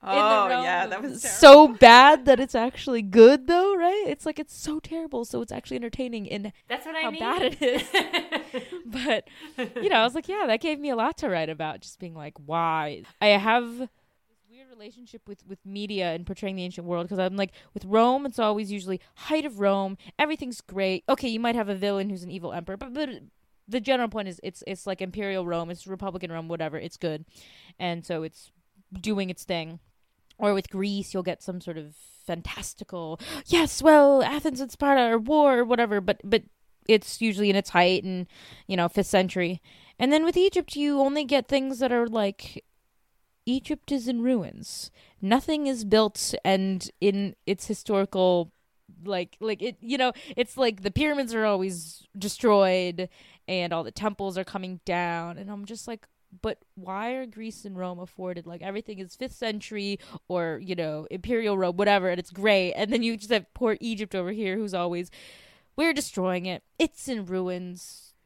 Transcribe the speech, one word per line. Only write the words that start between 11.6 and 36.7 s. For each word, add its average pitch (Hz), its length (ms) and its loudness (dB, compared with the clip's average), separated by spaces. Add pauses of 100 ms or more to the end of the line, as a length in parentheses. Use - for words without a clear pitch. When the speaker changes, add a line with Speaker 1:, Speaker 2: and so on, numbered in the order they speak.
Speaker 1:
just - 180 -20
being 170 160 -16
like, 151 200 -16 (120)
"Why?" 160 560 -4 (180)
I 208 80 2
have 233 500 2
this 254 100 -10 (600)
weird 254 220 -20
relationship 220 580 -20
with, 202 180 -18
with 190 200 -16
media 196 480 -4
and 170 100 -10
portraying 190 320 -8
the 185 60 -8
ancient 180 240 -10
world, 175 220 -4
'cause 196 100 -6
I'm 185 180 -2
like, 196 160 -4 (220)
with - 100 -12
Rome, 233 420 2
it's 254 120 -8
always 214 320 -2
usually 190 300 -8 (160)
height 311 280 -2
of 240 160 -10
Rome, 196 380 0 (200)
everything's 294 420 -4
great. 190 480 -4
Okay, 269 200 0
you 226 120 -4
might 233 160 -2
have 214 120 -4
a 202 60 -4
villain 196 360 -4
who's 185 120 -10
an 175 80 -14
evil 170 220 -12
emperor, 175 240 -12
but, 247 180 -14
but 294 140 -6 (600)
the 240 120 -4
general 247 280 0
point 202 200 -8
is 175 160 -16
it's, - 240 -12
it's 185 180 -12
like 190 160 -8
imperial 190 420 -6
Rome, 170 240 -6
it's 175 180 -14
republican 185 460 -10
Rome, 165 160 -10
whatever, 160 300 -8
it's - 180 -14
good. 156 280 -8 (540)
And 170 280 -8
so 160 160 -6
it's - 300 -14 (480)
doing 196 300 -4
its 180 140 -12
thing. 165 360 -8 (580)
Or 208 160 0
with 196 160 -6
Greece, 196 420 -6
you'll 185 120 -4
get 180 180 -6
some 180 180 -10
sort 165 180 -12
of 151 180 -16 (300)
fantastical, 170 920 -10 (280)
"Yes, 330 360 0
well, 285 400 8
Athens 277 380 -4
and 262 100 -8
Sparta 277 400 2
or 226 80 2
war," 269 400 2
or 240 60 2
whatever, 226 360 0
but, 190 220 -2
but 214 220 0 (440)